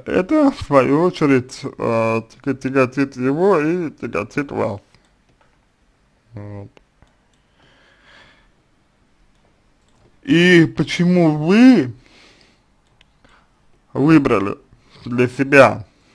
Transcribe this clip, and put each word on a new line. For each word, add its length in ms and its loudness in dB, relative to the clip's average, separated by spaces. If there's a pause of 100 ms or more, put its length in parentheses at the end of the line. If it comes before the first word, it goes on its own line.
это, 460 0
в 100 -12
свою 400 2
очередь, 600 -2
э, 580 -4 (240)
тяга-, 80 -4
тяготит 640 -4
его 420 0
и 300 -4
тяготит 640 -8
вас. 280 -6 (1500)
Вот. 360 -18 (3500)
И 440 4 (120)
почему 600 0
вы 560 4 (2000)
выбрали 680 0 (440)
для 240 -2
себя 600 2 (280)